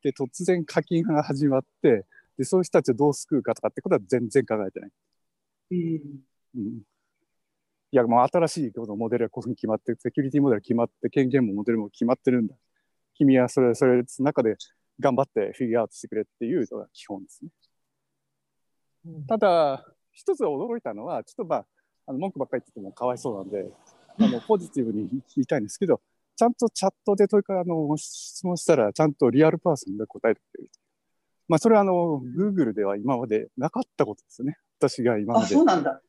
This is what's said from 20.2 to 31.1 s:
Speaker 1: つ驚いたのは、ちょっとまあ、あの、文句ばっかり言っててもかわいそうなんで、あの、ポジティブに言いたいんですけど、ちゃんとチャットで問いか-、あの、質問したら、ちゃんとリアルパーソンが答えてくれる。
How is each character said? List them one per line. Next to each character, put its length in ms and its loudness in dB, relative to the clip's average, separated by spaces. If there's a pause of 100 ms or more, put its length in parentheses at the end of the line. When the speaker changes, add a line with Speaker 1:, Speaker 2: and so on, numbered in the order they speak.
Speaker 1:
つ 80 -4
驚 340 -4
い 40 -10
た 120 -8
の 120 -12
は、 180 -6
ち 80 -20
ょ 20 -20
っ 20 -20
と 100 -8
ま 120 -2
あ、 80 -6 (420)
あ 60 -10
の、 60 -6
文 120 -6
句 80 -14
ば 60 -4
っ 40 -20
か 80 -6
り 40 -6
言 40 -20
っ 0 -
て 60 -20
て 80 -18
も 120 -14
か 140 -8
わ 80 -2
い 40 -8
そ 160 -6
う 40 -8
な 60 -10
ん 60 -12
で、 200 -6 (500)
あ 80 6
の、 140 0
ポ 160 0
ジ 140 -8
テ 100 -4
ィ 40 0
ブ 60 -6
に 180 -6
言 120 -6 (160)
い 80 0
た 120 0
い 40 -2
ん 20 -6
で 60 -10
す 80 -16
け 80 -2
ど、 160 2 (340)
ち 80 0
ゃ 40 4
ん 60 0
と 160 -2
チ 160 -6
ャ 40 2
ッ 40 -8 (120)
ト 100 2
で 120 4
問 140 2
い 20 -6
か-、 160 -2
あ 40 -2
の、 340 -2
質 480 -12
問 120 -2
し 80 -8
た 100 6
ら、 180 2
ち 60 -12
ゃ 80 4
ん 60 0
と 160 2
リ 140 4
ア 80 6
ル 80 -2
パ 140 0
ー 20 0
ソ 160 -12
ン 60 -6
が 100 -6
答 220 -2
え 60 2
て 60 -20 (100)
く 60 -20
れ 60 -18
る。 60 -20 (800)